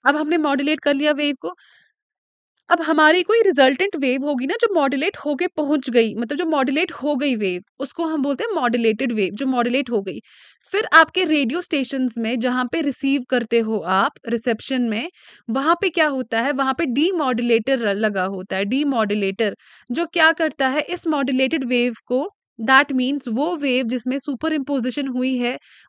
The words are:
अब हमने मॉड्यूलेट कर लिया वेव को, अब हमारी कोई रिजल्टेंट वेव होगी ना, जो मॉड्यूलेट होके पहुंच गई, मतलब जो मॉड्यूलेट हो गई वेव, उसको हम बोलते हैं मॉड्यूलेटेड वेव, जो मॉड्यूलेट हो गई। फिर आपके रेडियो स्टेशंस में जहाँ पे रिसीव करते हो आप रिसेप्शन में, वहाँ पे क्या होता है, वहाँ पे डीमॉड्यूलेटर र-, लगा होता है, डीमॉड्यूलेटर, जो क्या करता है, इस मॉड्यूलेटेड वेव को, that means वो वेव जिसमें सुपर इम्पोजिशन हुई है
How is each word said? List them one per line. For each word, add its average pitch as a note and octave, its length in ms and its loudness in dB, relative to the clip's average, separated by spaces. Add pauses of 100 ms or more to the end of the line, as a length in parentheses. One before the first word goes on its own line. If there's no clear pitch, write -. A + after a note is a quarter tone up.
अब C#4 100 4
हमने D#4 200 0
मॉड्यूलेट D4 440 0
कर C#4+ 140 0
लिया D4+ 180 0
वेव C#4+ 280 -2
को, F4 120 -8 (1160)
अब E4+ 100 4
हमारी D#4 420 4
कोई A4+ 200 4
रिजल्टेंट C#4+ 540 4
वेव C4 280 0
होगी C4+ 220 -2
ना, E4+ 80 -2
जो A4+ 200 2
मॉड्यूलेट C#4+ 420 0
होके D4 300 -2
पहुंच C#4+ 440 -2
गई, A3+ 240 2
मतलब A#3 240 -4
जो F4+ 60 -2
मॉड्यूलेट D4+ 480 0
हो C#4+ 240 -2
गई C4 200 0
वेव, F#3 260 -4 (160)
उसको - 260 -6
हम D#4 180 -2
बोलते C#4+ 220 -2
हैं A4+ 100 -4
मॉड्यूलेटेड A#3+ 580 0
वेव, G3+ 220 -2
जो C4+ 120 -4
मॉड्यूलेट B3 440 0
हो G#3 120 -2
गई। F#3 180 -10 (520)
फिर G#4 200 -2
आपके D#4+ 320 6
रेडियो D4+ 360 0
स्टेशंस C4 580 -2
में A3+ 220 -2
जहाँ B3+ 320 -2
पे E4 80 -2
रिसीव C4+ 500 0
करते A#3 280 0
हो A3 200 0
आप F#3 340 0 (160)
रिसेप्शन A#3+ 540 -2
में, A#3+ 280 -2 (400)
वहाँ C#4+ 300 2
पे F#4+ 80 0
क्या D#4+ 180 2
होता B3+ 340 -2
है, C#4 120 -2
वहाँ C4 260 0
पे E4+ 80 0
डीमॉड्यूलेटर B3+ 920 0
र-, G#3 160 -2
लगा G3+ 300 0
होता F#3+ 320 -6
है, G3 80 -2
डीमॉड्यूलेटर, G#3+ 920 0 (340)
जो D#4+ 160 -2
क्या E4 260 2
करता D#4 360 -2
है, C#4 120 0
इस E4+ 260 -6
मॉड्यूलेटेड C4+ 580 0
वेव A#3+ 300 0 (120)
को, C4+ 240 -2 (300)
that C4+ 320 4
means C4 360 -2
वो D4 280 0
वेव C4 300 0
जिसमें B3+ 320 -2
सुपर D4 340 -4
इम्पोजिशन C4+ 560 -2
हुई B3+ 280 -2
है A#3+ 220 -4 (300)